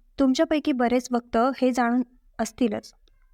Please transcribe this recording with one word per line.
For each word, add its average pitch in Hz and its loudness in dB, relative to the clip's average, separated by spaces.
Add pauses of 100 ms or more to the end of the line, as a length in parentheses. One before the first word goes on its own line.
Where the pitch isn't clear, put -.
(180)
तुमच्यापैकी 302 2
बरेच 247 0
भक्त 240 -4 (200)
हे 254 2
जाणून 240 0 (360)
असतीलच. 220 -4 (420)